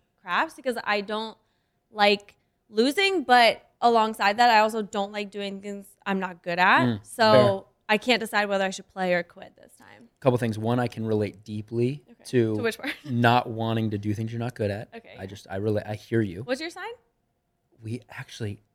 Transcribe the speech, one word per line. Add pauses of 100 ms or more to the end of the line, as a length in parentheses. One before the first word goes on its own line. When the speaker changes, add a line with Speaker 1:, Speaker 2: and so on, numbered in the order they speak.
(220)
Speaker 1:
craps,
because
I
don't (540)
like (340)
losing,
but (120)
alongside
that,
I
also
don't
like
doing
things (200)
I'm
not
good
at.
Speaker 2:
Mm,
Speaker 1:
So
Speaker 2:
fair. (280)
Speaker 1:
I
can't
decide
whether
I
should
play
or
quit
this
time. (140)
Speaker 2:
Couple
things.
One,
I
can
relate
deeply
Speaker 1:
Okay.
Speaker 2:
to
Speaker 1:
To
which
part?
<laughs>
Speaker 2:
not
wanting
to
do
things
you're
not
good
at.
Speaker 1:
Okay.
Speaker 2:
I
just,
I
relate,
I
hear
you.
Speaker 1:
What's
your
sign? (960)
Speaker 2:
We
actually, (140)